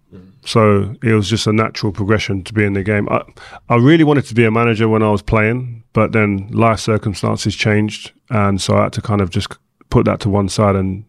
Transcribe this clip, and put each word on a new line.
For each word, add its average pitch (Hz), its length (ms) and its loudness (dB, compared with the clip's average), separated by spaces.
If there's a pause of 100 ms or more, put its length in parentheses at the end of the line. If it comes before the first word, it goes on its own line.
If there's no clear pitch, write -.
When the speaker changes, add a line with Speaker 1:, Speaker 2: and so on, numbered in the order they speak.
(140)
Speaker 1:
Mm. 92 180 -20 (120)
Speaker 2:
So 104 600 2
it 113 100 2
was 104 160 2
just 110 180 -2
a 107 60 2
natural 110 380 -2
progression 98 540 -2
to - 80 -14
be 107 120 0
in 101 80 -2
the 98 100 -2
game. 104 260 -2
I, 117 120 -2 (480)
I 120 60 2
really 151 280 6
wanted 143 220 2
to - 100 -14
be 117 100 4
a 110 60 4
manager 113 380 2
when 110 140 2
I 107 80 2
was 101 100 0
playing, 117 640 -2 (100)
but 110 200 0
then 104 360 0
life 110 300 2
circumstances 107 760 -2
changed, 107 560 -2 (180)
and 101 300 0
so 104 160 -2
I 104 80 2
had 98 100 -4
to 98 80 -8
kind 101 200 0
of 92 80 -2
just - 180 -6 (440)
put 123 140 2
that 98 160 0
to 107 80 -2
one 98 200 0
side 101 260 2
and, 95 340 -4